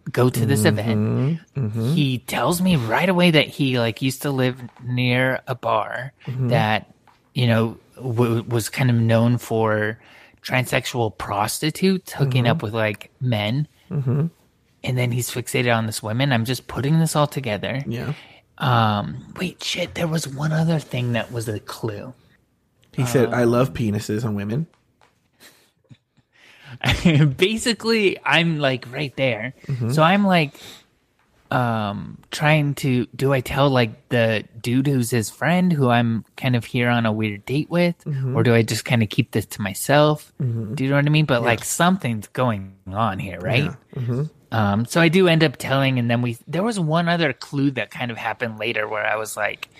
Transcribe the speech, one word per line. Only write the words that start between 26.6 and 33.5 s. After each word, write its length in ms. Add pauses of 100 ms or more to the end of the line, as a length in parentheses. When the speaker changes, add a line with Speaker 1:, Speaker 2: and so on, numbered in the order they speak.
Speaker 1:
<laughs> 540
Basically, 880
I'm, 340
like, 340
right 240
there. 380 (120)
Speaker 2:
Mm-hmm. 240
Speaker 1:
So 120
I'm, 240
like, 280 (960)
um, 680 (120)
trying 460
to, 300 (100)
do 160
I 80
tell, 300